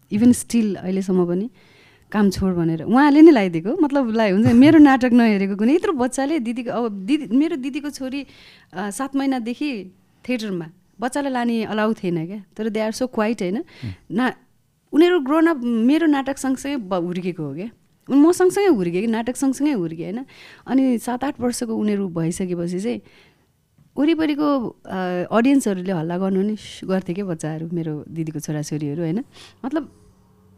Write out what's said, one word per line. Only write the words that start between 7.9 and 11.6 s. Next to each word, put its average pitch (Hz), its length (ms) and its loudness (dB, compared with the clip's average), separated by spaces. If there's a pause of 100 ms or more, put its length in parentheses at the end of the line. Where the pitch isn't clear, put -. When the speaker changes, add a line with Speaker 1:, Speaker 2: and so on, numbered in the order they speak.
Speaker 1:
छोरी, 262 360 -10 (480)
अ, 202 160 -6
सात 269 260 -6
महिनादेखि 262 760 -4 (360)
थिएटरमा, 208 400 -6 (320)
बच्चालाई 269 320 -4
लाने 233 320 -2